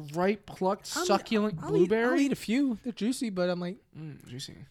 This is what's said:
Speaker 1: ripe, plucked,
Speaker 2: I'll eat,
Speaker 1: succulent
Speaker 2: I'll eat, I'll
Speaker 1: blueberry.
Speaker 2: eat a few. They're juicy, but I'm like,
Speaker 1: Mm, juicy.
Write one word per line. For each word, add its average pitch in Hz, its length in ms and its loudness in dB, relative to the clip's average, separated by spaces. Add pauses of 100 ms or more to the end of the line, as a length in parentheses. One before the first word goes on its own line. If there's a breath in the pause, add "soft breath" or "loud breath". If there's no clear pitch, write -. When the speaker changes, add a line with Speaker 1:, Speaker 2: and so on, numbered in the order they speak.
(180)
Speaker 1:
ripe, 196 260 0
plucked, - 520 -4
Speaker 2:
I'll 330 80 0
eat, - 20 0
Speaker 1:
succulent 208 560 2
Speaker 2:
I'll 147 60 -8
eat, - 20 -6
I'll 156 60 2 (100)
Speaker 1:
blueberry. 233 380 4
Speaker 2:
eat 269 80 2
a - 40 0
few. 254 460 0
They're 240 100 -6
juicy, 233 380 -2
but 180 180 0
I'm 175 120 -2
like, 180 160 -6 (200)
Speaker 1:
Mm, 156 300 -14
juicy. - 300 -12 (140)